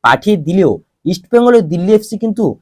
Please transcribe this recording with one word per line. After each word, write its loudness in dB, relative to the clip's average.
পাঠিয়ে 2
দিলেও 0
ইস্টবেঙ্গল 0
ও 4
দিল্লি -2
এফসি -2
কিন্তু -4